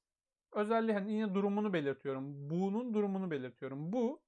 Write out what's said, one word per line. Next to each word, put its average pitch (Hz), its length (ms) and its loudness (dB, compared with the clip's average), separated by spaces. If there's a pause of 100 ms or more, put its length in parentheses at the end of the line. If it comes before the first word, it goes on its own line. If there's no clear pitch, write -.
(520)
Özelliği 220 420 2
hani 202 200 0
yine 214 200 0
durumunu 202 400 2
belirtiyorum. 143 760 -2
Bunun 196 440 0
durumunu 196 380 0
belirtiyorum. 135 640 -6
Bu 247 340 0